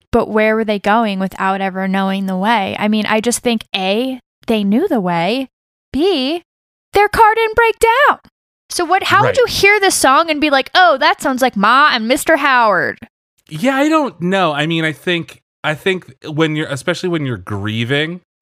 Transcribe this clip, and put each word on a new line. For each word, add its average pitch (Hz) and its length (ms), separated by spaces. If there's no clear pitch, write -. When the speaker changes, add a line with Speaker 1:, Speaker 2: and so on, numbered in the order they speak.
Speaker 1:
But - 160
where 214 280
were 220 100
they 208 140
going 208 400
without 190 420
ever 190 260
knowing 190 380
the 190 100
way? 196 440
I 208 100
mean, 214 160
I 220 160
just 233 180
think, 233 240
A, 214 460
they 226 160
knew 220 260
the 262 100
way. 185 480
B, 311 480
their 415 160
car 427 280
didn't 440 200
break 453 240
down. 466 400
So - 140
what, 370 200
how 370 180
Speaker 2:
Right. - 60
Speaker 1:
would - 100
you 494 80
hear 403 340
this 392 160
song 302 340
and 294 120
be 302 80
like, 269 240
"Oh, 339 240
that 311 240
sounds 262 200
like 254 140
Ma 254 380
and 220 160
Mister 311 260
Howard"? 220 640
Speaker 2:
Yeah, 233 300
I 285 100
don't 302 320
know. 180 320
I 147 140
mean, 165 180
I 156 80
think, 170 500
I 151 120
think 185 380
when 156 320
you're, 151 100
especially 156 420
when 160 160
you're 120 120
grieving, 117 840